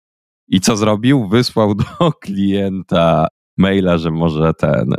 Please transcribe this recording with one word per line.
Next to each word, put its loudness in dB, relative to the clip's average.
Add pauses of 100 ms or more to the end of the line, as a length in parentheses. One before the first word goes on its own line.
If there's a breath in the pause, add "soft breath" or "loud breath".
(480)
I 2
co 0
zrobił? 0
Wysłał 0
do -2
<laughs> -10
klienta 0 (320)
maila, 2
że -4
może 0
ten, -2